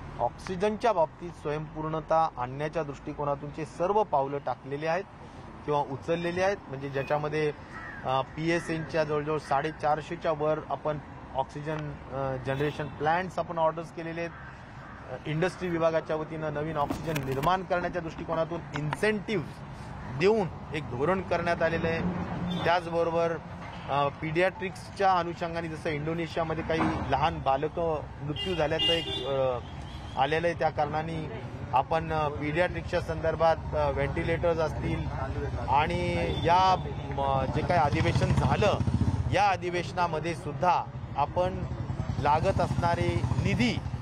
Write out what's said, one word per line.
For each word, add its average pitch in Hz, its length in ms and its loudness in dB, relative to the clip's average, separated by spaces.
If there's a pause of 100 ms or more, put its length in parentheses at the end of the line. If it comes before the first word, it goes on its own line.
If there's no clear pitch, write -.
(200)
ऑक्सिजनच्या 202 760 0
बाबतीत 175 360 0
स्वयंपूर्णता 156 1080 0
आणण्याच्या 147 460 -4
दृष्टिकोनातूनचे 143 840 -6
सर्व 202 380 2
पावलं 143 420 2
टाकलेले 139 420 -4
आहेत 175 160 0 (640)
किंवा 147 140 2
उचललेले 170 640 0
आहेत, 196 140 2 (100)
म्हणजे 135 220 -8
ज्याच्यामध्ये, 151 600 0 (540)
अ, 131 160 2
पीएसएनच्या 160 840 -2
जवळजवळ 151 340 0
साडेचारशेच्या 151 960 0
वर 151 280 2 (100)
आपण 147 280 -2 (380)
ऑक्सिजन, 147 420 -4 (340)
अ, 135 240 -2 (100)
जनरेशन 143 420 0
प्लांट्स 165 520 0
आपण 170 180 -4
ऑर्डर्स 160 340 2
केलेले 165 300 -6
आहेत. 170 100 -4 (800)
अ, 127 40 -6 (100)
इंडस्ट्री 170 440 0
विभागाच्या 160 460 2
वतीनं 156 380 -4
नवीन 156 240 -2
ऑक्सिजन 147 480 -2
निर्माण 151 380 2
करण्याच्या 175 380 0
दृष्टिकोनातून 165 600 -2 (160)
इन्सेंटिव्ह 196 640 0 (760)
देऊन 196 280 6 (260)
एक 147 100 -2
धोरण 143 380 0
करण्यात 170 400 0
आलेलं 165 260 2
आहे. 165 120 2 (640)
त्याचबरोबर, 170 680 2 (580)
अ, 143 180 4
पीडियाट्रिक्सच्या 180 1080 0
अनुषंगाने 170 540 -2
जसं 156 220 -4
इंडोनेशियामध्ये 160 760 -2
काही 160 480 0
लहान 151 300 2
बालकं 151 600 0 (200)
मृत्यू 147 340 -2
झाल्याचं 160 380 2
एक, 143 340 -2
अ, 131 320 2 (600)
आलेलं 156 280 2
आहे, 165 120 0
त्या 160 100 2
कारणाने 156 600 -2 (420)
आपण, 160 380 2
अ, 156 160 2
पीडियाट्रिक्सच्या 165 760 0
संदर्भात, 160 560 2 (180)
अ, 147 140 2
ventilators 165 680 2
असतील 160 480 0 (640)
आणि 170 720 2
या, 185 320 6 (360)
म, 139 340 2 (100)
जे 156 60 2
काही 175 180 4
अधिवेशन 156 540 4
झालं 156 440 4 (560)
या 196 160 6
अधिवेशनामध्ये 175 840 0
सुद्धा 147 480 2 (340)
आपण 180 460 0 (560)
लागत 165 420 4
असणारे 175 640 2
निधी 196 560 2 (220)